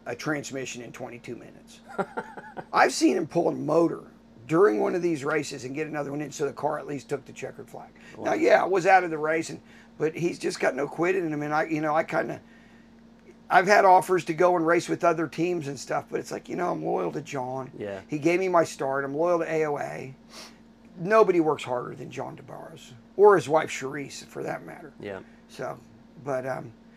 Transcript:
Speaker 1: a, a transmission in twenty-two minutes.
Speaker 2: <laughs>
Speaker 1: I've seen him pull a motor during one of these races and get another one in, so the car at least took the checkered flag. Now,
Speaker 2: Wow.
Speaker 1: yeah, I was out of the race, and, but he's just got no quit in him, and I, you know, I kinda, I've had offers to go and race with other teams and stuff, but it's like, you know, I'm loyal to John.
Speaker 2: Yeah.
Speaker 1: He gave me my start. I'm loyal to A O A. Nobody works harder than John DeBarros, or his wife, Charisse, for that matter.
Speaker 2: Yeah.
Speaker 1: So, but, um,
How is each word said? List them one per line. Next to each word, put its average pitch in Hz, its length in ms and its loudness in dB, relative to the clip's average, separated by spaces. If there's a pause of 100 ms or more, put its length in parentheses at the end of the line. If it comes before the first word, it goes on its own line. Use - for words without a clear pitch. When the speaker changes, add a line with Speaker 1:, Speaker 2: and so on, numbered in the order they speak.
Speaker 1:
a, 123 60 -6
a - 20 -4
transmission 131 680 -8
in 117 100 -16
twenty-two 123 420 -12
minutes. - 460 -20 (460)
Speaker 2:
<laughs> - 460 -16
Speaker 1:
I've - 200 4
seen 302 240 2
him 165 100 -2
pull 165 220 0
a 160 40 0
motor 147 520 0 (440)
during 202 320 4
one 196 160 0
of 175 60 -2
these 160 220 -2
races 143 400 -4
and 131 100 -8
get 151 120 -4
another 147 240 -6
one 143 100 -6
in, 147 120 -8
so 143 140 -4
the 131 60 -4
car 147 260 -4
at 143 100 -10
least 143 200 -10
took 131 180 -6
the 127 60 -20
checkered 123 360 -14
flag. - 220 -18 (280)
Now, - 120 -4
Speaker 2:
Wow. - 40 0
Speaker 1:
yeah, - 280 6
I - 40 0
was 180 200 2
out 190 180 8
of 170 60 -4
the 160 80 -4
race, 156 320 -2
and, 160 100 -12 (380)
but 160 180 -2
he's 170 220 -2
just - 200 -6
got 139 160 0
no 139 140 -4
quit 175 260 0
in 170 180 -2
him, 147 100 -4
and 147 120 -4
I, 160 100 2
you 160 160 -4
know, 151 140 -2
I 160 80 2
kinda, - 380 -4 (1120)
I've 180 160 6
had 208 180 8
offers 185 420 6
to 165 80 -2
go 180 220 4
and 165 100 2
race 170 220 2
with 165 160 -4
other 165 240 2
teams 165 400 -2
and 143 100 -8
stuff, 151 320 -6
but - 80 -4
it's - 140 -8
like, - 160 -10
you - 80 -8
know, 180 140 -2
I'm 160 140 -6
loyal 175 280 -2
to 151 80 -6
John. 131 580 -8
Speaker 2:
Yeah. 98 300 -8
Speaker 1:
He 151 100 -6
gave 170 220 2
me 190 80 -2
my 175 160 4
start. 139 400 -4
I'm 139 100 -6
loyal 170 240 0
to 160 120 -4
A 160 160 0
O 147 120 -4
A. 135 360 -10 (840)
Nobody 185 420 4
works 156 220 0
harder 123 320 -6
than 143 160 -14
John 127 260 -10
DeBarros, - 540 -18 (260)
or 202 200 10
his 135 120 0
wife, 123 220 2
Charisse, 139 560 -10
for - 160 -12
that - 240 -8
matter. - 340 -18
Speaker 2:
Yeah. 98 200 -10 (280)
Speaker 1:
So, 135 300 -12 (460)
but, 131 220 -4
um, 123 260 -8 (240)